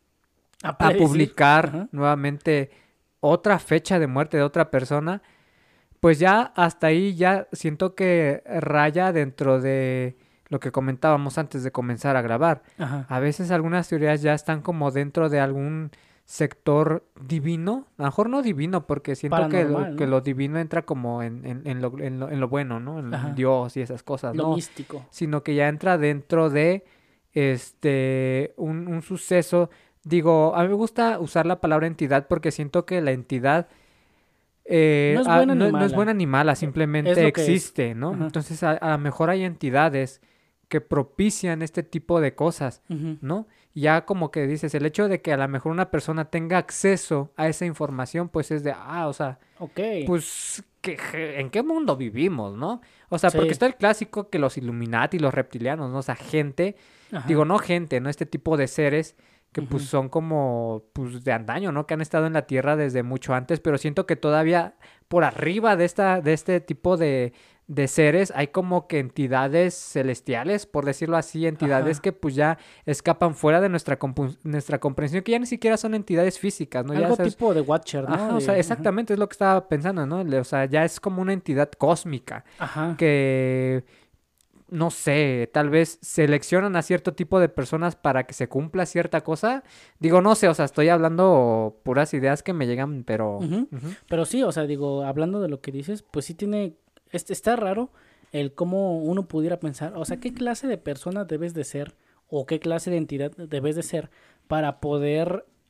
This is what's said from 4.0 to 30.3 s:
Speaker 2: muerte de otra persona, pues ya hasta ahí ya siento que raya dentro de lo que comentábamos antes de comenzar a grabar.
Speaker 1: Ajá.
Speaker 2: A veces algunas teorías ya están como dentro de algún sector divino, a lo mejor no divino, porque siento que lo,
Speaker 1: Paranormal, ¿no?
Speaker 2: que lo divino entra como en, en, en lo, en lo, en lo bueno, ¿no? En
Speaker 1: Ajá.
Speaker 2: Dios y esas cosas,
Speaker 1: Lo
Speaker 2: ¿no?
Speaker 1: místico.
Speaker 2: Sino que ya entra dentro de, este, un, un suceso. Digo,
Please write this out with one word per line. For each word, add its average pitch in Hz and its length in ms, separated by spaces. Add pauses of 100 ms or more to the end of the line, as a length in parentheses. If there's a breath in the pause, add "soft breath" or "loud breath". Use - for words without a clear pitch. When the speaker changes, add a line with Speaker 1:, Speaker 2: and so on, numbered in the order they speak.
Speaker 2:
muerte 139 300
de 143 60
otra 151 280
persona, 147 520 (760 soft breath)
pues 165 180
ya 190 240 (140)
hasta 165 320
ahí 185 260
ya 180 380
siento 165 420
que 170 520
raya 151 680
dentro 135 480
de 131 560 (320 soft breath)
lo 139 120
que 135 100
comentábamos 139 680
antes 139 260
de 131 80
comenzar 123 440
a 123 60
grabar. 131 400 (160)
Speaker 1:
Ajá. 135 300
Speaker 2:
A 127 120
veces 151 300
algunas 165 380
teorías 151 340
ya 151 120
están 151 280
como 156 300
dentro 143 360
de 143 120
algún 143 500 (340 soft breath)
sector 151 800 (160)
divino, 165 680 (120)
a 147 40
lo 139 60
mejor 208 200
no 269 140
divino, 175 440
porque 143 280
siento 151 220
que 165 60
lo, 156 80
Speaker 1:
Paranormal, 147 420
¿no? 143 40
Speaker 2:
que 143 120
lo 131 120
divino 139 380
entra 165 240
como 123 400
en, 117 240
en, 127 200
en 131 140
lo, 127 200
en 131 200
lo, 135 100
en 139 100
lo 127 80
bueno, 127 320
¿no? 147 180
En 135 160
Speaker 1:
Ajá. 143 160
Speaker 2:
Dios 131 460
y 135 40
esas 123 220
cosas, 131 340
Speaker 1:
Lo 160 140
Speaker 2:
¿no? 160 60
Speaker 1:
místico. 143 540
Speaker 2:
Sino 151 340
que 151 100
ya 143 140
entra 170 300
dentro 147 520
de, 165 340 (480 soft breath)
este, 131 1200
un, 165 320
un 165 140
suceso. 175 680 (340 soft breath)
Digo, 160 520